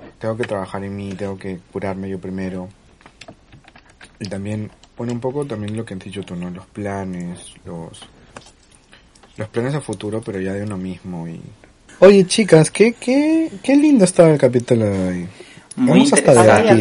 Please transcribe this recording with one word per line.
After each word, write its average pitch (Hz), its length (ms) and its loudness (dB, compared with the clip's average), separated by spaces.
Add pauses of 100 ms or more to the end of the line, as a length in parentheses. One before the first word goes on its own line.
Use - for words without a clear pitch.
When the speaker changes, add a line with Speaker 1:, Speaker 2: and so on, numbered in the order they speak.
(200)
Speaker 1:
tengo 110 160 -6
que 117 100 -6
trabajar 98 380 -8
en 98 120 -10
mí, 101 180 -10
tengo 98 240 -10
que 92 220 -12 (120)
curarme 95 380 -8
yo 95 100 -10
primero. 92 480 -10 (1500)
Y 107 80 -10
también, 101 440 -10 (260)
bueno, 120 160 -8
un 120 60 -8
poco 131 260 -6
también 107 320 -10
lo 110 80 -10
que - 80 -14
has 92 60 -12
dicho 95 240 -14
tú, 90 120 -14
¿no? 87 140 -10
Los 90 160 -16
planes, 92 760 -10 (260)
los, 85 360 -16 (1400)
los 110 120 -10
planes 131 260 -4
a 151 60 -4
futuro, 107 440 -8
pero 98 160 -8
ya 95 120 -6
de 101 100 -6
uno 104 140 -8
mismo 90 500 -10
y 82 120 -14 (600)
Oye, 196 280 8
chicas, 165 440 4
qué, 233 220 2
qué, 302 580 0 (120)
qué 269 120 2
lindo 285 300 6
estaba 170 260 4
el 147 80 2
capítulo 123 460 2
de 95 220 -2
hoy. 90 200 -6 (500)
Speaker 2:
Muy 127 220 4
Speaker 1:
Hemos 277 140 4
hasta 151 180 4
Speaker 2:
interesante. 110 500 6